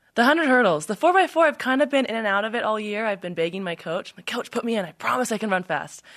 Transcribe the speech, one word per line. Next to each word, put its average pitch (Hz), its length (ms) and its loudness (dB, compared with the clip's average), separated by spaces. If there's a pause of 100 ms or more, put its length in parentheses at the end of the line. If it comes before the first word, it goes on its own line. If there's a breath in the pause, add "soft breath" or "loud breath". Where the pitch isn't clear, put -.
(140)
The 226 100 2
hundred 311 220 2
hurdles. 220 400 4
The 214 80 -4
four 330 180 2
by 370 140 6
four, 320 200 4
I've 285 120 0
kind 269 240 0
of 285 80 2
been 269 140 2
in 220 100 -4
and 226 120 -4
out 202 180 2
of 220 100 -4
it 240 80 -2
all 214 160 0
year. 208 280 -4
I've 196 140 -2
been 175 140 -8
begging 170 300 -2
my 175 100 -4
coach. 170 380 -6
I'm - 60 -20
like, 180 80 -20
"Coach, 233 240 -6
put 233 140 -4
me 233 120 -2
in. 196 80 -2
I 160 80 -12
promise 240 400 -2
I 214 60 -2
can 214 120 -4
run 185 140 0
fast." - 380 -6 (140 loud breath)